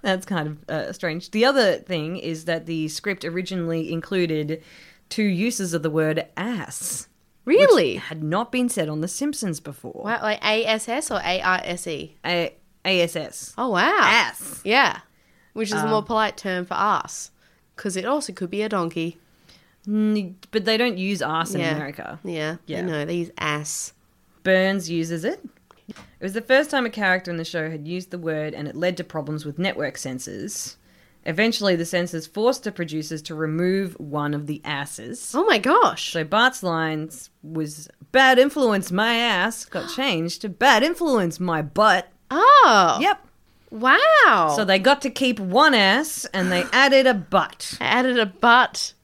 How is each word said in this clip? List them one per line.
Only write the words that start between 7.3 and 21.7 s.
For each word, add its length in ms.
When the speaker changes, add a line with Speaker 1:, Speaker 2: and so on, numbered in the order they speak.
Speaker 2:
Really? 520
Speaker 1:
Which 80
had 180
not 300
been 180
said 180
on 140
The 60
Simpsons 520
before. 460
Speaker 2:
Wow, 160
like 240
A 220
S 200
S 220
or 160
A 160
R 220
S 240
E? 360
Speaker 1:
A-, 300
A 160
S 160
S. 400
Speaker 2:
Oh, 120
wow. 300
Speaker 1:
Ass. 640
Speaker 2:
Yeah. 360
Which 180
is 120
a 60
more 100
Speaker 1:
Um, 80
Speaker 2:
polite 320
term 280
for 100
ass. 540
'Cause 220
it 80
also 260
could 180
be 120
a 80
donkey. 500
Speaker 1:
N-, 520
but 140
they 120
don't 200
use 240
ass 320
in 60
Speaker 2:
Yeah. 160